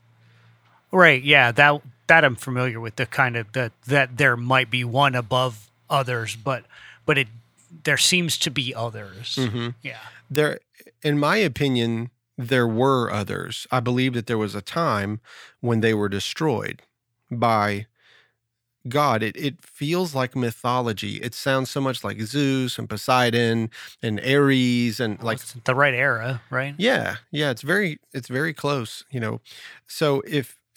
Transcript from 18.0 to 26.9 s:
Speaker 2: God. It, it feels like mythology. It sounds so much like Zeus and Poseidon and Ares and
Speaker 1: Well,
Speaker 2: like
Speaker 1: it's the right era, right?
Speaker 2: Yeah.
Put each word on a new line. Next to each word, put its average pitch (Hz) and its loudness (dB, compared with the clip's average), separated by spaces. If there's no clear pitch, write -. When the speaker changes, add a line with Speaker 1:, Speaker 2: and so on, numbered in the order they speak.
Speaker 2:
God. 127 2
It, 107 -4
it 151 -6
feels 165 -4
like 127 -2
mythology. 117 -2
It 120 -8
sounds 135 0
so - -6
much 131 -4
like 101 -8
Zeus 131 -2
and 113 -8
Poseidon 117 2
and 107 -2
Ares 127 2
and 110 -4
Speaker 1:
Well, 117 -6
Speaker 2:
like 110 0
Speaker 1:
it's - -16
the 123 -2
right 139 4
era, 123 -2
right? 135 -4
Speaker 2:
Yeah. 160 0